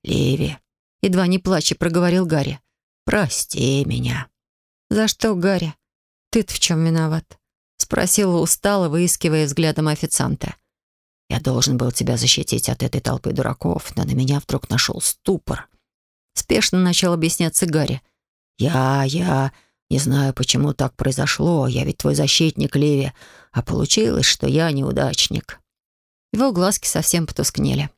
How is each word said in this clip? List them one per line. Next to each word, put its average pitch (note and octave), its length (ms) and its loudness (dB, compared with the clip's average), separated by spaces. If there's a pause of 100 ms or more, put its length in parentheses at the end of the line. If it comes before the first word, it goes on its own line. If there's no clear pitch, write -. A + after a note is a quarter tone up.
"Ливи", C#3 540 0 (440)
едва F#3 260 2
не F#3 120 2
плача F#3 360 0
проговорил F3 500 2
Гарри, C#3+ 340 -2 (460)
"прости C3+ 800 0
меня". B2 420 -4 (640)
"За A3 180 2
что, A3 280 0
Гарри? F3 380 0 (560)
Ты-то A3 240 0
в - 60 -6
чем E3 260 0
виноват?" D#3+ 540 -2 (380)
спросила F3+ 600 2
устало, F#3 500 2
выискивая D#3+ 560 2
взглядом D#3 420 0
официанта. - 680 -2 (760)
"Я A#2+ 100 0
должен B2+ 380 0
был B2 140 0
тебя B2 260 -2
защитить A#2 520 0
от A#2+ 140 0
этой B2 180 -2
толпы - 300 -4
дураков, - 640 -4
но D#3+ 80 0
на D3 80 -2
меня C3 280 0
вдруг - 300 -6
нашел - 320 -2
ступор". - 680 -4 (640)
Спешно - 460 0
начал F3+ 340 2
объясняться E3 520 0
Гарри. D3+ 360 0 (560)
"Я, C3+ 460 2
я... C#3 480 0 (380)
Не C3 100 2
знаю, C#3 340 2
почему C#3+ 400 0
так C3 220 -2
произошло. C#3 720 0
Я C3 180 -2
ведь D3 140 -4
твой C#3+ 160 0
защитник, D3 600 0
Ливи. C#3 380 2 (380)
А A#2+ 100 -2
получилось, - 640 0
что - 220 0
я D#3 240 2
неудачник". C3+ 880 -2 (720)
Его B3 200 2
глазки F#3 360 0
совсем D#3+ 400 0
потускнели. C#3+ 720 -2